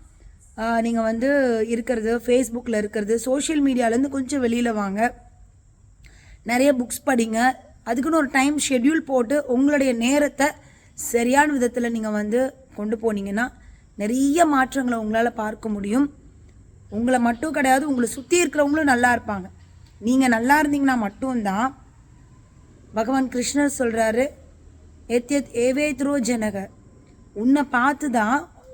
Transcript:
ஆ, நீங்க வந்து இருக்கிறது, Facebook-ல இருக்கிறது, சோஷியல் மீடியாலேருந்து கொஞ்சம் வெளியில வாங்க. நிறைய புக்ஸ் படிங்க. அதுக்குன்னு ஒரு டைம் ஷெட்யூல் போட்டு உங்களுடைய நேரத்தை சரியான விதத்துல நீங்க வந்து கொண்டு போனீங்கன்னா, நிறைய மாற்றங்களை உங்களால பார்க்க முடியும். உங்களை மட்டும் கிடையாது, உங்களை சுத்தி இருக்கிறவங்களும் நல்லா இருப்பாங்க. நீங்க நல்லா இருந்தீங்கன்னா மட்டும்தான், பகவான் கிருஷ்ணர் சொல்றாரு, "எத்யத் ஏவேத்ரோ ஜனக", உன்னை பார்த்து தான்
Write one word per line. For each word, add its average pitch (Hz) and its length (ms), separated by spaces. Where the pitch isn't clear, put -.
ஆ, 226 240
நீங்க 233 200
வந்து 233 640
இருக்கிறது, 233 500
Facebook-ல 240 600
இருக்கிறது, 214 420
சோஷியல் 285 440
மீடியாலேருந்து 247 460
கொஞ்சம் 269 340
வெளியில 233 300
வாங்க. 208 560
நிறைய 254 320
புக்ஸ் 247 340
படிங்க. 233 440
அதுக்குன்னு 285 340
ஒரு 285 140
டைம் 285 280
ஷெட்யூல் 269 360
போட்டு 269 400
உங்களுடைய 269 480
நேரத்தை 277 540
சரியான 262 600
விதத்துல 240 360
நீங்க 220 200
வந்து 214 440
கொண்டு 214 220
போனீங்கன்னா, 214 520
நிறைய 277 500
மாற்றங்களை 254 600
உங்களால 226 240
பார்க்க 220 400
முடியும். 214 440
உங்களை 240 300
மட்டும் 240 340
கிடையாது, 269 340
உங்களை 247 220
சுத்தி 349 340
இருக்கிறவங்களும் 294 400
நல்லா 240 320
இருப்பாங்க. 202 300
நீங்க 254 280
நல்லா 247 340
இருந்தீங்கன்னா 277 360
மட்டும்தான், 226 880
பகவான் 247 360
கிருஷ்ணர் 277 400
சொல்றாரு, 226 480
"எத்யத் 240 460
ஏவேத்ரோ 269 640
ஜனக", 214 500
உன்னை 262 300
பார்த்து 277 460
தான் 240 420